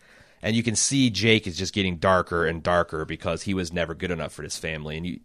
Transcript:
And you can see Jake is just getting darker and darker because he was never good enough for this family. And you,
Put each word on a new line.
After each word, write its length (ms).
And 140
you 80
can 120
see 340
Jake 380
is 100
just 160
getting 240
darker 480
and 180
darker 420
because 380
he 100
was 200
never 200
good 180
enough 220
for 80
this 160
family. 400
And 80
you, 200